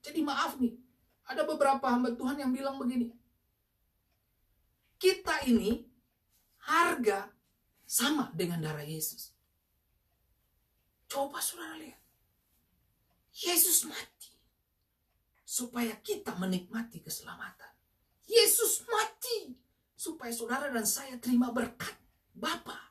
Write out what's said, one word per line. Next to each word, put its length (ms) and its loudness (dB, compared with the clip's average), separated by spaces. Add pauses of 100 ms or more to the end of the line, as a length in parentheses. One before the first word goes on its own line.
Jadi 240 -4
maaf 320 0
nih, 160 2 (520)
ada 200 0
beberapa 400 2
hamba 280 2
Tuhan 240 -4
yang 160 0
bilang 240 -4
begini, 360 -2 (1800)
"Kita 480 2
ini 440 2 (800)
harga 640 2 (480)
sama 480 0
dengan 320 -2
darah 240 -6
Yesus." 480 -8 (1800)
Coba 320 -4
saudara 400 -8
lihat. 200 -20 (1300)
Yesus 560 2
mati 500 -16 (1040)
supaya 560 -4
kita 380 -6
menikmati 640 -4
keselamatan. 720 -14 (560)
Yesus 580 6
mati 680 -2 (400)
supaya 340 -8
saudara 380 -4
dan 160 -2
saya 320 -2
terima 320 4
berkat 480 -4 (420)
Bapa. 400 -6 (120)